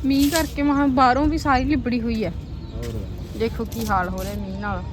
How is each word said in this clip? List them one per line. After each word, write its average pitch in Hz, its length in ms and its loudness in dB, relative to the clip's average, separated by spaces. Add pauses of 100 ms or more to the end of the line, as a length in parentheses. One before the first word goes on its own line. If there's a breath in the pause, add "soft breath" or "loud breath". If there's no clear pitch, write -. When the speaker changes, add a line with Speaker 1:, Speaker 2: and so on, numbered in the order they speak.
Speaker 1:
ਮੀਂਹ 277 260 4
ਕਰਕੇ, 311 300 0
ਮਹਾਂ 285 260 2
ਬਾਹਰੋਂ 262 380 4
ਵੀ 254 120 2
ਸਾਰੀ 262 260 2
ਲਿਬੜੀ 247 380 0
ਹੋਈ 220 240 0
ਹੈ। 165 40 -2
Speaker 2:
ਹੋਰ। - 760 -8 (320)
Speaker 1:
ਦੇਖੋ 226 280 -2
ਕੀ 226 220 -4
ਹਾਲ 185 220 2
ਹੋ 185 140 -4
ਰਿਹਾ 196 100 -4
ਮੀਂਹ 196 260 -6
ਨਾਲ। 196 340 -4